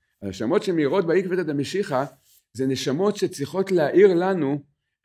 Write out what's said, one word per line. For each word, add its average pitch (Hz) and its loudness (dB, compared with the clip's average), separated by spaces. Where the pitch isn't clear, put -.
הנשמות 107 -2
שמאירות 165 0
בעקבתא 180 0
דמשיחא, 147 -2
זה 131 -4
נשמות 143 -2
שצריכות 190 -4
להאיר 175 6
לנו 170 0